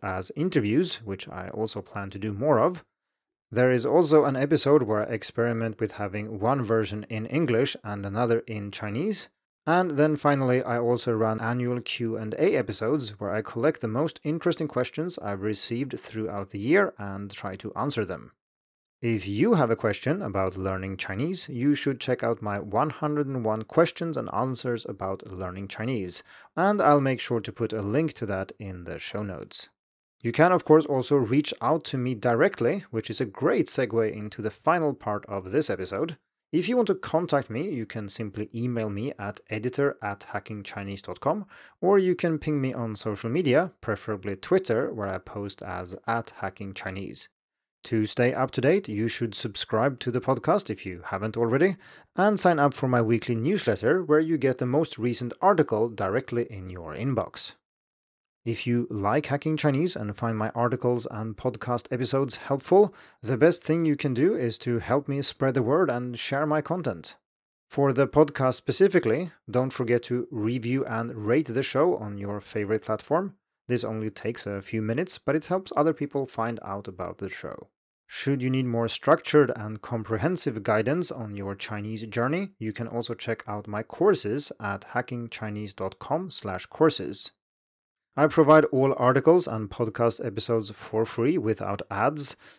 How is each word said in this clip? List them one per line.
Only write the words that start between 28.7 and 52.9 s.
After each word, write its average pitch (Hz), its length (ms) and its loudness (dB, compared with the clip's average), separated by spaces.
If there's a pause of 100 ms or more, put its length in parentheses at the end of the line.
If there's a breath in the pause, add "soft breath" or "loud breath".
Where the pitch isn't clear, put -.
the 101 140 -10
show - 240 -8
notes. - 460 -10 (540)
You 117 100 -2
can, 170 200 6
of 175 120 4
course, 156 220 8
also 135 300 2
reach 135 440 2
out 151 240 2
to - 140 -4
me 127 160 -2
directly, 123 760 2
which 113 200 -4
is 107 100 -4
a 127 60 -2
great 143 400 0
segue 113 440 0
into 104 300 -10
the 107 100 -4
final 156 440 0
part 104 320 -6
of 95 260 -6
this 151 160 2
episode. 98 480 -4 (360)
If 165 160 0
you 247 60 0
want 240 140 2
to - 80 2
contact - 520 -2
me, 143 220 -6
you 117 160 -6
can 104 220 -8
simply 104 440 -6
email 117 380 -4
me 107 300 -4
at 101 180 -8 (120)
editor 123 520 -2
at 101 300 -6
hacking 104 320 -8
chinese 98 360 -10
dot - 200 -12
com, 190 260 -2 (340 loud breath)
or 190 160 6
you 185 200 4
can 160 240 0
ping 151 200 0
me 131 140 -2
on 113 220 -6
social 110 340 -4
media, 156 400 4 (100)
preferably 101 540 -4
Twitter, 139 580 0
where 160 140 -4
I 95 120 -4
post - 440 -10
as 90 320 -8 (140)
at 117 300 -2
hacking 98 360 -8
chinese. - 540 -10 (560)
To 110 200 0
stay 123 300 2
up 131 160 -2
to - 100 -4
date, 170 280 2
you 107 180 -2
should 113 300 -4
subscribe 120 640 0
to 127 100 -4
the 120 100 0
podcast 131 500 0
if 101 140 -8
you 90 200 -10
haven't 107 320 -4
already, 135 400 4 (400 loud breath)
and 202 240 2
sign 170 180 4
up 143 160 4
for 135 140 -2
my 123 120 4